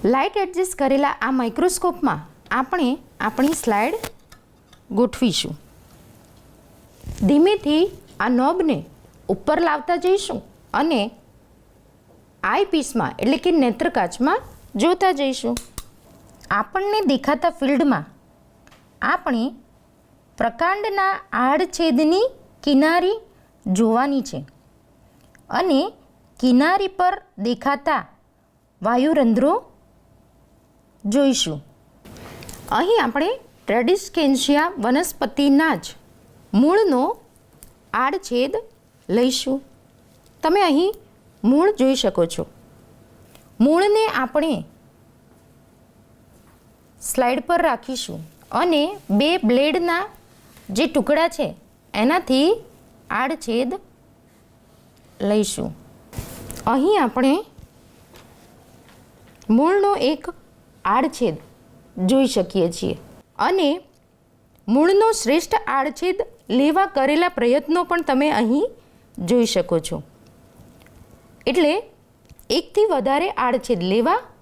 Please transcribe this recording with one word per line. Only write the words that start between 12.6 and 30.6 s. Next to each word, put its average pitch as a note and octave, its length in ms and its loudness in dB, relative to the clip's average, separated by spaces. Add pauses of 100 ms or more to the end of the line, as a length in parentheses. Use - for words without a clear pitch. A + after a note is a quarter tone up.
એટલે C#4 240 0
કે F4+ 60 2 (120)
નેત્રકાચમાં B3 840 -2 (380)
જોતા F4+ 380 2
જઈશું. B3+ 340 -4 (1040)
આપણને G4 420 -2 (120)
દેખાતા D4+ 480 0
ફિલ્ડમાં C4 460 0 (1080)
આપણે A#3+ 300 -2 (920)
પ્રકાંડના F#4+ 760 -2 (320)
આડછેદની D#4+ 840 2 (380)
કિનારી E4+ 520 2 (480)
જોવાની A#3 640 0
છે F3+ 100 -10 (1200)
અને E4 200 2 (600)
કિનારી E4 600 2
પર F#4 160 2 (320)
દેખાતા C#4 540 -2 (800)
વાયુરંધ્રો B3+ 720 2 (1500)